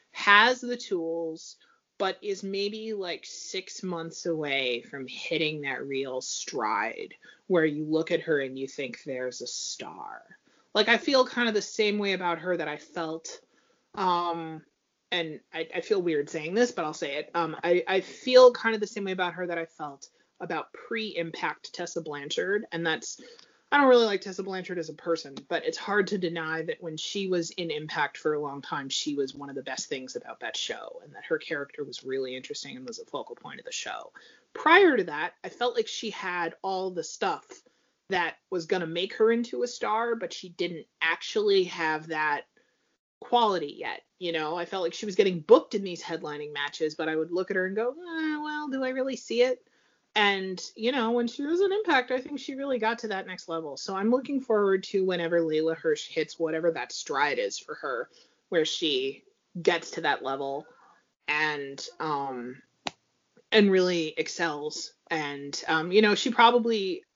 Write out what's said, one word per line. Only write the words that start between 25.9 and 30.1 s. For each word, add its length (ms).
to 100
deny 440
that 200
when 160
she 300
was 240
in 200
Impact 460
for 160
a 80
long 200
time, 280
she 260
was 200
one 140
of 60
the 80
best 260
things 260